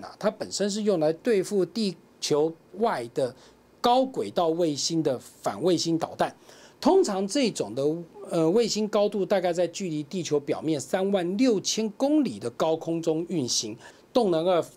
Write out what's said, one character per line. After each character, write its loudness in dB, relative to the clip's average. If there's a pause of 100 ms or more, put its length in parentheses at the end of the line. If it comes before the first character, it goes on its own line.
啊， -16
它 0
本 -8
身 -2
是 -4
用 2
来 4
对 0
付 0
地 -2 (240)
球 2 (220)
外 -2
的 -2 (460)
高 4
轨 -4
道 0
卫 0
星 -2
的 0
反 -8
卫 2
星 0
导 -4
弹。 -2 (420)
通 6
常 -2
这 0
种 -6
的， -4 (460)
呃， 2
卫 4
星 -2
高 2
度 -2
大 2
概 0
在 0
距 -8
离 -4
地 -6
球 0
表 -4
面 -2
三 -2
万 0
六 4
千 -2
公 2
里 -4
的 -6
高 0
空 -4
中 0
运 -2
行。 -4 (360)
动 4
能 2
二 4 (140)